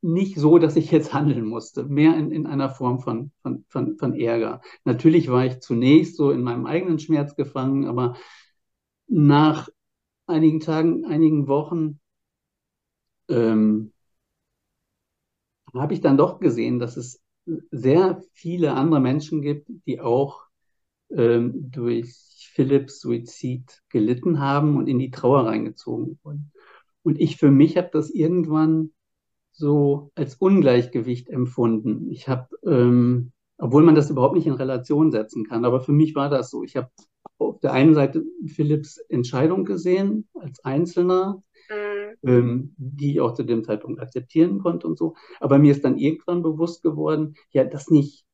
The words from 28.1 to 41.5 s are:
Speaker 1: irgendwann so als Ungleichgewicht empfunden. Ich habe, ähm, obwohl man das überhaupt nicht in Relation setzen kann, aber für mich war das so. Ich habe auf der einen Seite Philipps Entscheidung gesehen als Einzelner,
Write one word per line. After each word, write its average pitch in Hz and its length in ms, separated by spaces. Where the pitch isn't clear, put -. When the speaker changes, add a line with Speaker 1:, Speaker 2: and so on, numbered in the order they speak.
Speaker 1:
irgendwann 160 800
so 143 640
als - 220
Ungleichgewicht 127 960
empfunden. 117 800
Ich - 180
habe, 123 200
ähm, 123 680
obwohl 143 260
man 165 120
das 147 160
überhaupt 127 240
nicht 165 120
in 147 60
Relation 135 580
setzen 107 360
kann, 113 180
aber 123 160
für 143 120
mich 156 220
war 143 140
das 131 220
so. 123 120
Ich - 140
habe 123 140
auf - 220
der 131 120
einen 143 220
Seite 143 300
Philipps 151 520
Entscheidung 156 560
gesehen 196 680
als - 300
Einzelner, 180 800